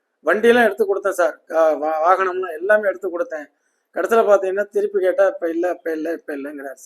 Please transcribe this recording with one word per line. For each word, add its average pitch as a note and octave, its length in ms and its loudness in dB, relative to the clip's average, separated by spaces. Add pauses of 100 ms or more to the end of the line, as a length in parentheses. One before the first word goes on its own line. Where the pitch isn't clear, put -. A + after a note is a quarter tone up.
(260)
வண்டியெல்லாம் A3+ 420 4
எடுத்து G3+ 180 0
கொடுத்தேன் F#3+ 320 -2
சார், D#3+ 160 0 (140)
கா-, D#3+ 300 2
வா-, D#3 240 -4
வாகனம்லாம் F#3 560 0
எல்லாமே G#3 320 2
எடுத்து F3+ 200 -8
கொடுத்தேன், E3 360 -6 (500)
கடைசியில G3 340 2
பாத்தீங்கன்னா F#3+ 380 2
திருப்பி G#3 320 -2
கேட்டா F#3 260 2
இப்ப F3+ 220 -2
இல்ல, E3 220 -4
இப்ப E3+ 220 -8
இல்ல, D#3 200 -6
இப்ப D#3 240 -10
இல்லைங்கிறார் C#3 500 -12